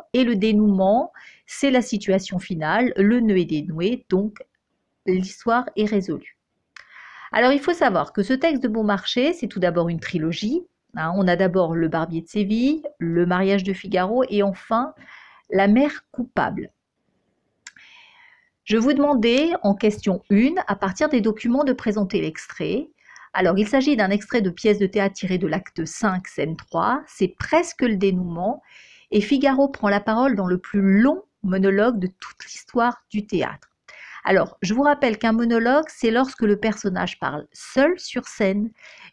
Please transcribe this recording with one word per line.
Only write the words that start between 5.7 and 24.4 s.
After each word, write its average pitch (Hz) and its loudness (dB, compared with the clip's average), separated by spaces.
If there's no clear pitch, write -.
est 214 0
résolue. 185 -4
Alors, 240 2
il 285 2
faut 339 0
savoir 208 0
que 202 -2
ce 262 0
texte 277 0
de 254 -2
Beaumarchais, 220 0
c'est 262 -8
tout - -8
d'abord 170 0
une 165 -4
trilogie. 175 -4
Hein, 160 -4
on 196 2
a 175 4
d'abord 175 0
Le 165 0
Barbier 165 -4
de - -20
Séville, 233 -2
Le 170 0
mariage 190 0
de 190 -4
Figaro 190 -2
et 208 0
enfin 226 -4
La 196 2
mère 262 2
coupable. - -4
Je 208 0
vous 254 2
demandais 285 2
en 202 2
question 208 0
une, 240 4
à 202 -4
partir 196 -2
des 269 2
documents, 233 0
de 254 0
présenter 208 -2
l'extrait. 165 -6
Alors, 185 2
il 208 0
s'agit 269 2
d'un 196 0
extrait 208 -2